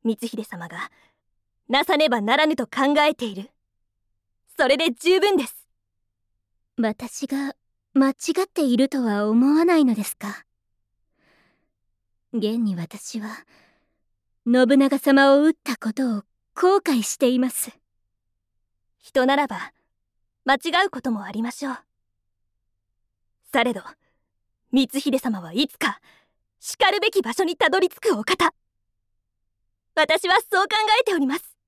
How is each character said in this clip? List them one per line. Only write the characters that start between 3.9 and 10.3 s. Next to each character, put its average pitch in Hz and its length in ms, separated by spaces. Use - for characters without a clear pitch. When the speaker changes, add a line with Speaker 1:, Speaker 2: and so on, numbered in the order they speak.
Speaker 1:
そ 269 100
れ 277 80
で 330 160
十 359 280
分 392 160
で 277 100
す。 - 100
Speaker 2:
私 233 520
が 277 260
間 269 180
違 269 40
っ - 60
て 320 120
い 247 120
る 269 120
と 269 160
は 208 240
思 233 260
わ 320 100
な 349 120
い 311 80
の 240 100
で 208 80
す - 140
か？ - 280